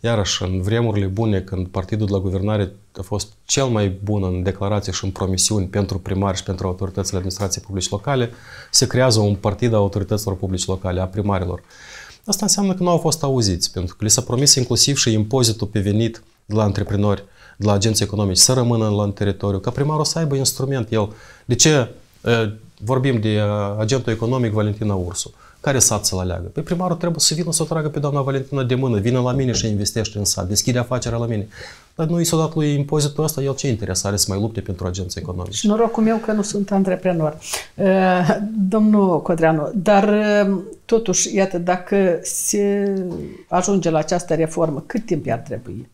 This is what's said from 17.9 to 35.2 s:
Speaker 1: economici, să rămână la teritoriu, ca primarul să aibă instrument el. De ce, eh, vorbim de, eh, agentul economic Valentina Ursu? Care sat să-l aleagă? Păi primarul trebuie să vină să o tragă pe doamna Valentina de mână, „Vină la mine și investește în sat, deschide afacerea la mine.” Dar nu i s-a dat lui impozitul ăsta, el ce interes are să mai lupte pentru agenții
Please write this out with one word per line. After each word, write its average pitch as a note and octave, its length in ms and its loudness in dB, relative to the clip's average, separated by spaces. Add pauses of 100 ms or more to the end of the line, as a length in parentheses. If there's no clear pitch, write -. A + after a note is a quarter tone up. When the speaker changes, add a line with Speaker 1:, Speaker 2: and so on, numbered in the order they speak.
Speaker 1:
economici, G2 340 0
să - 140 6
rămână A#2 360 2
la G#2 200 2
teritoriu, G2+ 500 -2
ca F#2+ 120 -4
primarul D3+ 340 -2
să - 140 -2
aibă D3+ 180 0
instrument C3 560 -2
el. G#2+ 200 0 (320)
De B2 100 0
ce, C#3+ 340 4 (360)
eh, A2+ 280 2 (320)
vorbim B2+ 360 2
de, G#2+ 80 0
eh, G#2+ 140 2 (360)
agentul A2+ 340 0
economic A2+ 400 0
Valentina G#2 420 0
Ursu? F2+ 380 -6 (280)
Care C3+ 180 0
sat G#2 260 2
să-l F#2+ 140 -2
aleagă? F2 340 -4
Păi D3+ 100 -6
primarul F3+ 340 -2
trebuie E3 240 -4
să - 140 2
vină E3 180 -4
să E3 100 -2
o - 20 0
tragă D#3 240 -2
pe D3+ 100 -6
doamna C#3+ 220 0
Valentina C3+ 420 -2
de B2 120 2
mână, B2 240 2
„Vină A#2+ 220 2
la B2 120 0
mine B2+ 200 0
și G#2+ 140 0
investește G#2 520 -2
în G2+ 60 -2
sat, F#2 240 -2
deschide A2+ 300 0
afacerea A#2 400 -2
la A#2 80 -2
mine.” G#2 220 -2 (460)
Dar D#3+ 120 -2
nu E3+ 140 0
i E3 40 2
s-a E3 120 0
dat D#3+ 180 0
lui D3 200 2
impozitul D3 500 0
ăsta, D3+ 180 -2
el C3+ 120 -2
ce C#3+ 140 -4
interes G#2 360 -2
are G2+ 120 0
să - 120 0
mai G2 120 -2
lupte G#2+ 200 -2
pentru F#2 260 -6
agenții F2+ 340 -6